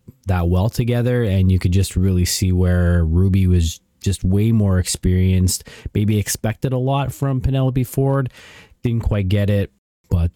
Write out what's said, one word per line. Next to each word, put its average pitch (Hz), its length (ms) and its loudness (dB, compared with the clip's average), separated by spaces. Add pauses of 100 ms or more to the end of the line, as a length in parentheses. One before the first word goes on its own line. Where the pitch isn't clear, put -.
(260)
that 90 200 0
well 90 220 2
together, 120 540 0
and 95 280 2
you 92 80 2
could 87 140 0
just 95 240 0
really 92 260 2
see 92 300 0
where 90 500 2
Ruby 92 440 2
was 87 340 0 (180)
just - 240 -4
way 101 300 0
more 101 260 2
experienced, 92 880 0 (280)
maybe 104 240 0
expected 110 540 -4
a 131 60 -2
lot 131 340 -2
from 135 300 -4
Penelope 131 420 0
Ford, 135 480 -2 (500)
didn't 117 220 -2
quite 104 240 -2
get 101 220 0
it, 101 240 -2 (360)
but 87 260 0